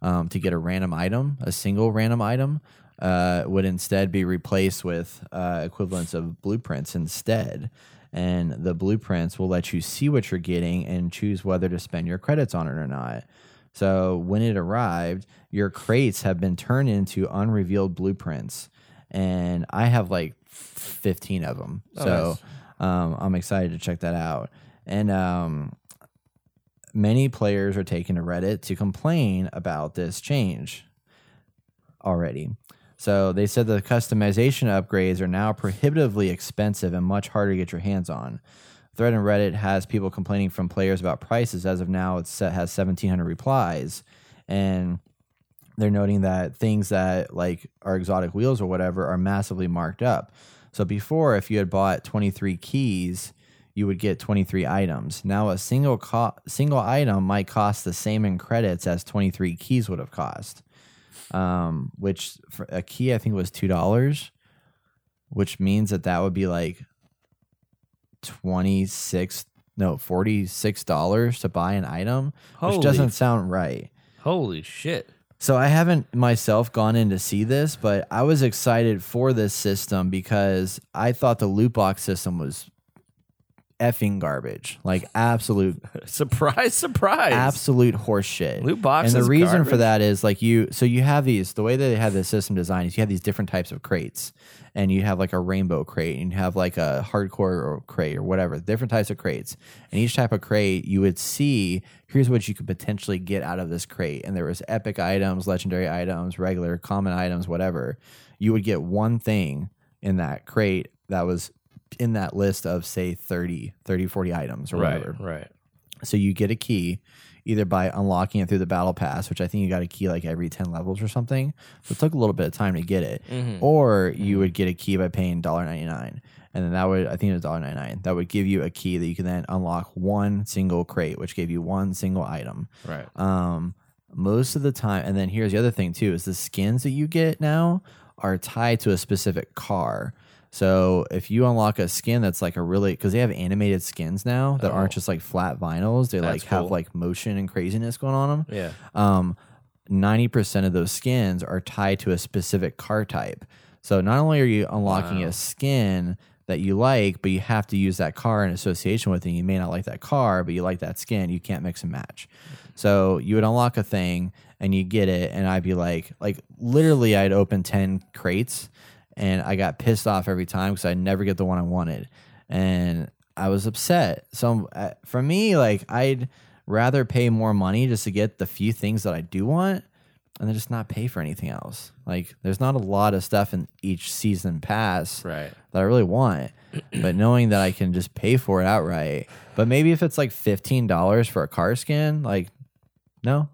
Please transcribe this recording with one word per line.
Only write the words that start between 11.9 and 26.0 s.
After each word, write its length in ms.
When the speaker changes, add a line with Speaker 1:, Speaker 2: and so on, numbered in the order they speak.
Speaker 1:
your 100
credits 380
on 120
it 40
or 160
not. 380
So 420
when 260
it 140
arrived, 720
your 180
crates 520
have 180
been 160
turned 320
into 420
unrevealed 640
blueprints. 760
And 580
I 180
have, 220
like, 240
fifteen 960
of 160
'em. 220
Speaker 2:
Oh, 80
Speaker 1:
So, 240
Speaker 2:
nice. 100
Speaker 1:
um, 300
I'm 160
excited 360
to 60
check 220
that 160
out. 340
And, 260
um, 600